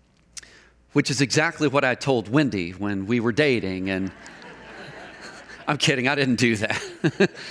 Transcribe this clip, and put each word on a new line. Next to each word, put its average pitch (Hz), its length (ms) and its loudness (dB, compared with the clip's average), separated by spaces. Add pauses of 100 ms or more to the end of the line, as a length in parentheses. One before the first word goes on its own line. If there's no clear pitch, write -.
(920)
which 143 180 0
is 131 120 0
exactly 151 460 2
what 135 160 2
I 127 100 2
told 117 340 0
Wendy 107 440 0
when 98 340 -4
we 120 120 0
were 117 140 0
dating. 98 560 0
And 95 240 -2 (760)
<laughs> - 800 -16
I'm 147 120 -2
kidding, 131 280 2
I 139 100 2
didn't 131 200 2
do 117 200 4
that. 107 800 0
<laughs> - 60 -18 (100)